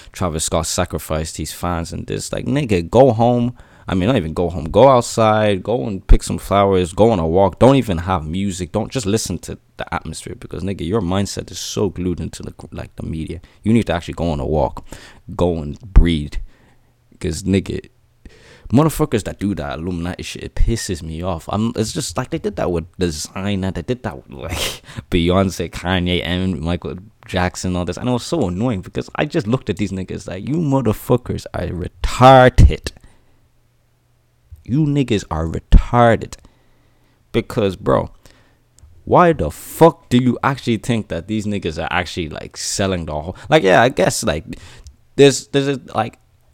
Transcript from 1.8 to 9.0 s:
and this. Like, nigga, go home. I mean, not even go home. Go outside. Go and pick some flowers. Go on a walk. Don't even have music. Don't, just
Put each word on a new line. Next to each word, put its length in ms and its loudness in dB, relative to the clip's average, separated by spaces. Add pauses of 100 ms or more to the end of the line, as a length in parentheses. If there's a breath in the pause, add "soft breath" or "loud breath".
and 160 -10
this. 280 -8
Like, 100 -6
nigga, 460 -2
go 220 4
home. 440 0 (320 soft breath)
I 60 -4
mean, 140 0
not 80 2
even 180 -4
go 160 0
home. 140 -6
Go 240 6
outside. 760 2
Go 240 -4
and 200 -8
pick 160 8
some 160 -6
flowers. 540 2
Go 180 4
on 80 2
a 80 0
walk. 320 2
Don't 180 6
even 220 0
have 280 -2
music. 460 -6
Don't, 200 -4
just 140 -4